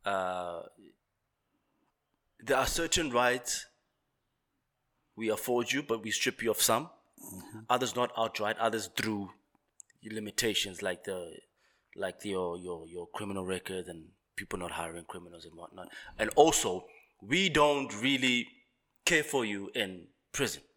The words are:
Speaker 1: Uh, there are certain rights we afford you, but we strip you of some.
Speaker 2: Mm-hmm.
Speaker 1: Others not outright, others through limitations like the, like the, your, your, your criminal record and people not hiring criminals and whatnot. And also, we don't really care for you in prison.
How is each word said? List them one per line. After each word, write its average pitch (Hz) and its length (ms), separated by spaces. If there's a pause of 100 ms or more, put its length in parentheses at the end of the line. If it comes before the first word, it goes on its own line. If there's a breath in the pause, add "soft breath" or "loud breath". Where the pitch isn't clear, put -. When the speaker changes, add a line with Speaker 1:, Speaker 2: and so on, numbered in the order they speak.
Speaker 1:
Uh, 92 580 (1800)
there 131 180
are 131 100
certain 165 420
rights 123 560 (1500)
we 110 140
afford 120 420
you, 139 100
but 113 220
we 110 80
strip - 320
you 113 80
of - 100
some. 127 280 (340)
Speaker 2:
Mm-hmm. 92 360 (100)
Speaker 1:
Others 123 260
not 123 220
outright, 110 420
others 113 360
through 101 360 (720)
limitations 104 800
like 92 240
the, 90 260 (640)
like 92 240
the, 104 100
your, 90 280
your, 87 300
your 87 200
criminal 98 380
record 92 420
and 82 160 (320)
people - 240
not 87 120
hiring 85 340
criminals 87 400
and 82 100
whatnot. 87 320 (320 loud breath)
And 110 160
also, 113 500 (360 loud breath)
we 165 260
don't 147 540
really 127 460 (580)
care 156 180
for 135 220
you 98 280
in 95 340 (260)
prison. - 280 (140)